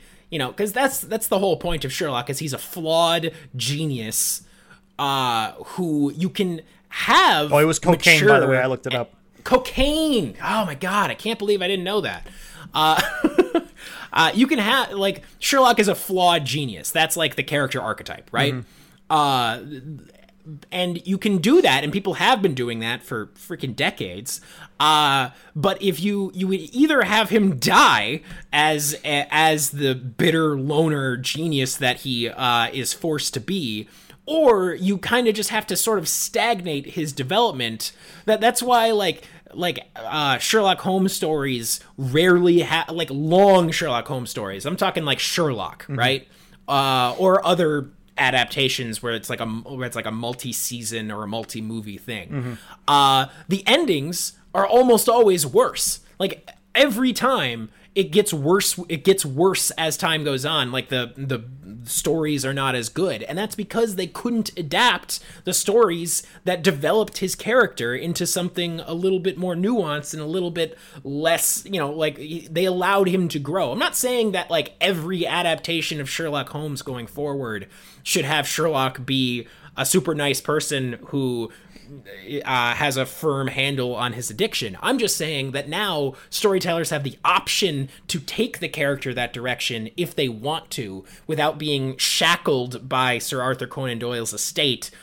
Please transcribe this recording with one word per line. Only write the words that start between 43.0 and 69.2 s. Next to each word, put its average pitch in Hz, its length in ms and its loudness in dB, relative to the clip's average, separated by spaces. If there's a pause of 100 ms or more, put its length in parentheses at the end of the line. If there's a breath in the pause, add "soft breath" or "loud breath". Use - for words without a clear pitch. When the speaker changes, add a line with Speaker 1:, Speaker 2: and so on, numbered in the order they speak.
Speaker 1:
long 175 600 6
Sherlock 127 360 -2
Holmes 127 220 -6
stories. 98 340 -6
I'm 175 120 -4
talking, 175 280 0
like, 151 140 0
Sherlock, 120 680 -2
Speaker 2:
Mm-hmm. 139 120 -8
Speaker 1:
right? 127 320 0 (380 soft breath)
Uh, 135 520 2
or 185 260 4
other 160 460 2 (260)
adaptations 127 840 0
where 117 120 -4
it's 110 160 -8
like 117 100 -6
a, 117 60 -6
where 123 400 -8
it's 117 100 -8
like 113 100 -6
a 110 60 -6
multi-season 117 960 -6
or 107 140 -8
a - 20 -10
multi-movie 110 720 -8
thing. 104 300 -10
Speaker 2:
Mm-hmm. 123 240 -6 (340 loud breath)
Speaker 1:
Uh, 135 400 6 (220 loud breath)
the 196 180 -2
endings 185 680 0 (200 soft breath)
are 196 120 2
almost 240 420 6
always 214 360 6
worse. 175 560 0 (200 soft breath)
Like, - 280 -4 (260)
every 254 380 4
time 139 580 -2 (260 soft breath)
it 170 160 2
gets 208 200 4
worse, 165 460 2 (100)
it 156 140 -6
gets 190 220 4
worse 160 480 2
as 160 240 -2
time 160 260 0
goes 139 220 -2
on. 147 260 0
Like, 127 200 -4
the, 120 260 -4
the 131 260 -4 (420)
stories 151 600 -2
are 135 100 -2
not 135 200 0
as 117 160 -4
good, 156 320 -2
and 143 160 -8
that's 214 180 -6
because 214 400 -2
they 185 100 -4
couldn't 233 500 -4
adapt 180 640 0 (260 loud breath)
the 175 100 -4
stories 180 680 2 (220 loud breath)
that 180 180 -2
developed 190 560 2
his 185 160 -4
character 196 600 0
into 170 320 -4
something 175 540 -4
a 160 120 -10
little 185 260 0
bit 180 200 -4